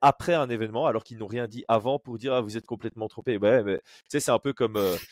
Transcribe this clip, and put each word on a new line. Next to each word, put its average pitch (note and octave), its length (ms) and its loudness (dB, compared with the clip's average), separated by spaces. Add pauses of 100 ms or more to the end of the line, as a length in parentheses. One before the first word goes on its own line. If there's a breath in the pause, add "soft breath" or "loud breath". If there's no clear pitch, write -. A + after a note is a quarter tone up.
après C#3+ 320 4
un D3 160 2
événement A2+ 380 -2
alors A2+ 180 0
qu'ils A#2 140 -18
n'ont G#2+ 80 -10
rien A#2 220 -6
dit A#2 200 -14
avant A2+ 300 2
pour A#2+ 180 -12
dire : « B2+ 180 -4
Ah, B2+ 60 2
vous G#2+ 160 -6
êtes A2+ 80 -8
complètement A2 420 -8
trompé. » A2+ 320 -4
Ouais, A2+ 240 6
mais G2 140 0
tu - 60 -6 (260 loud breath)
sais, D3 120 -2
c'est C#3 100 -2
un A#2 80 4
peu C#3 160 -4
comme, G#2+ 240 0
euh, F#2+ 180 2 (160)